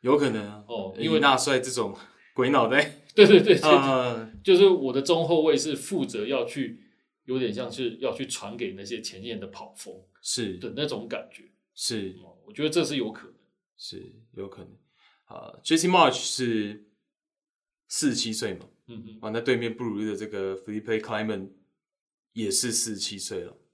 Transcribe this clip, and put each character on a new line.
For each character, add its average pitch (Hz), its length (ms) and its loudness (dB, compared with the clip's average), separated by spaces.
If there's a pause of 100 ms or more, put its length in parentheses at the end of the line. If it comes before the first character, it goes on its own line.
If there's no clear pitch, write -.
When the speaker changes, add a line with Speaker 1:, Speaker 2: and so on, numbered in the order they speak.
Speaker 1:
有 131 160 4
可 143 140 2
能 107 120 -6
啊。 104 240 -14
Speaker 2:
哦， 98 320 -10
因 156 140 0
为 156 60 4
Speaker 1:
以 - 20 4
纳 139 160 6
帅 131 240 2
这 127 100 -8
种 107 240 -4 (380)
鬼 127 160 2
脑 131 180 4
袋。 131 160 4 (180)
Speaker 2:
<laughs> - 140 -20
对， 208 120 10
对， 202 140 10
对， 202 140 6
对， - 60 2
对。 156 100 4
Speaker 1:
啊。 127 640 2 (100)
Speaker 2:
就 190 140 6
是 196 100 10
我 135 240 4
的 135 120 0
中 165 260 2
后 160 140 4
卫 156 120 4
是 151 220 -2
负 156 300 -4
责 107 200 -6
要 127 200 -2
去， 123 340 -8 (460)
有 127 120 -4
点 117 140 -2
像 120 180 -6
是 120 280 -6
要 123 120 -2
去 - 160 -8
传 - 300 -10
给 104 160 -8
那 95 100 -14
些 107 200 -10
前 95 200 -14
线 113 160 -10
的 98 100 -12
跑 - 280 -18
锋 92 180 -16 (280)
Speaker 1:
是。 101 340 -6
Speaker 2:
的 107 180 -12
那 143 120 -4
种 113 200 -8
感 - 240 -10
觉。 - 140 -20 (300)
Speaker 1:
是。 98 500 -6
Speaker 2:
哦， - 220 -20
我 104 80 -20
觉 143 80 -8
得 156 80 0
这 165 120 2
是 143 140 -2
有 110 160 -4
可 - 140 -18
能。 - 100 -20 (400)
Speaker 1:
是， - 380 -18 (200)
有 98 140 -12
可 95 140 -20
能。 - 100 -20 (520)
啊 - 380 -18
，J 160 140 2
C 170 120 2
March 165 260 6
是 107 720 -4 (1040)
四 - 220 0
十 117 40 -2
七 113 180 -4
岁 107 220 -6
嘛。 - 120 -18 (200)
Speaker 2:
嗯 113 160 -16
哼。 - 180 -18
Speaker 1:
啊， 110 100 -8
那 113 120 -2
对 127 140 2
面 117 200 -4
布 127 80 -8
鲁 104 140 -4
日 107 140 -4
的 98 40 -6
这 104 100 -10
个 95 380 -6
Felipe 107 360 -4
Clement 107 500 -6 (840)
也 107 180 -4
是 117 220 -2
四 110 220 -4
十 - 20 -12
七 98 220 -8
岁 92 220 -8
了。 - 140 -14 (200)